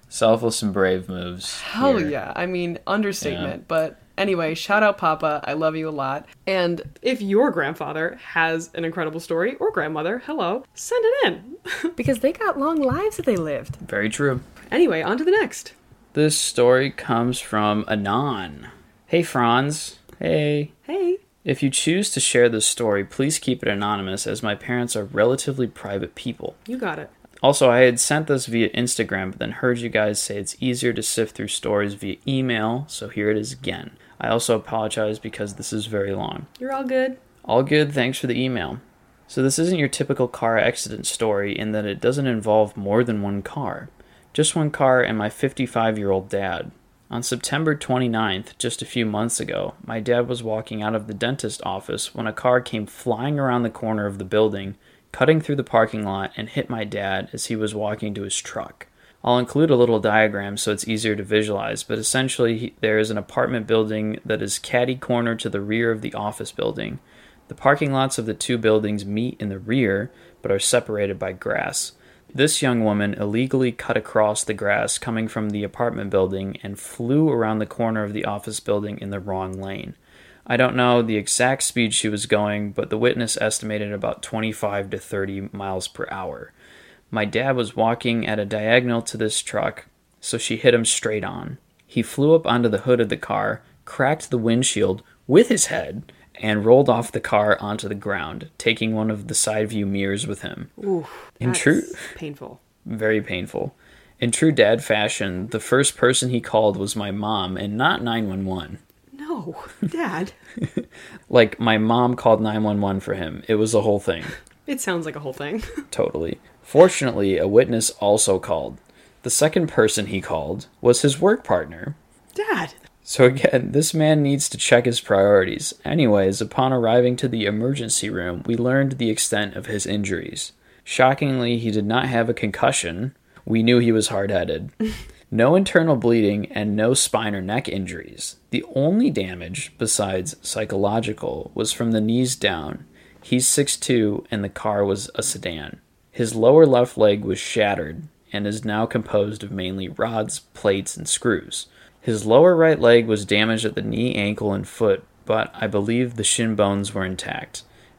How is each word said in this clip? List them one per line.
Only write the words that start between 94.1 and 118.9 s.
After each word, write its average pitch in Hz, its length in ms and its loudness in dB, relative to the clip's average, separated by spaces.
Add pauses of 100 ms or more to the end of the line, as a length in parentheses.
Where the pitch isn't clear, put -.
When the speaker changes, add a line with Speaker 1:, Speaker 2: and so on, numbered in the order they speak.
Speaker 1:
the 127 80 0
windshield 110 640 2 (240)
with 190 220 6
his 214 180 2
head, 90 460 -6 (240)
and 107 280 0
rolled 127 240 8
off 117 240 0
the - 80 -2
car 107 400 2
onto 104 280 -6
the 107 60 -6
ground, 101 640 -8
taking 113 360 0
one 110 160 0
of 104 180 -6
the 110 60 -6
side 107 340 0
view 104 180 -2
mirrors 98 400 -2
with 101 160 -8
him. - 280 -10 (120)
Speaker 2:
Ooh, 185 240 -2 (320)
Speaker 1:
In 123 100 -2
Speaker 2:
that's 120 120 0
Speaker 1:
true - 220 4 (340)
Speaker 2:
painful. - 440 -14 (260)
Speaker 1:
Very 110 340 0
painful. - 540 -6 (440)
In 120 120 0
true 156 220 4
dad 113 320 4
fashion, 104 640 -2
the 110 120 -4
first - 360 2
person 127 340 2
he 123 100 0
called 107 360 2
was 98 200 -4
my 101 140 -4
mom 98 460 -4
and 101 200 -6
not 147 260 2
nine 113 260 -2
one 95 160 -4
one. 90 340 -6 (340)
Speaker 2:
No, 277 500 -10 (240)
Dad. 196 460 -4 (260)
Speaker 1:
<laughs> - 140 -6 (560)
Like, - 320 2
my 113 180 0
mom 120 380 0
called 113 240 2
nine 107 220 -2
one 104 180 -2
one 98 200 -2
for 98 140 -6
him. 85 340 -10
It 113 60 2
was 110 200 0
a - 80 4
whole 104 180 2
thing. 82 240 -4 (420)
Speaker 2:
It 269 140 -6
sounds 170 260 -4
like 147 100 -10
a 147 40 -10
whole 139 120 -8
thing. 151 300 -6 (140)
<laughs> 285 140 -12
Speaker 1:
Totally. - 480 -4 (240)
Fortunately, 120 760 4
a 82 100 2
witness 113 420 4
also 104 480 2
called. 71 400 -4 (440)